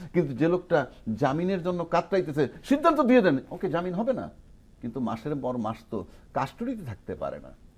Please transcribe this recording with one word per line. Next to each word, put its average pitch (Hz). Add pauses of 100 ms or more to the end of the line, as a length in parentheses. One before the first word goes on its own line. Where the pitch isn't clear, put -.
(140)
কিন্তু 156
যে 127
লোকটা 170 (300)
জামিনের 160
জন্য 175
কাতরাইতেছে, 160 (160)
সিদ্ধান্ত 302
দিয়ে 247
দেন, 160 (140)
ওকে, 180
জামিন 175
হবে 226
না, 143 (520)
কিন্তু 120
মাসের 117
পর 127
মাস 107 (140)
তো 95 (280)
কাস্টডিতে 214
থাকতে -
পারে 69
না, 65 (280)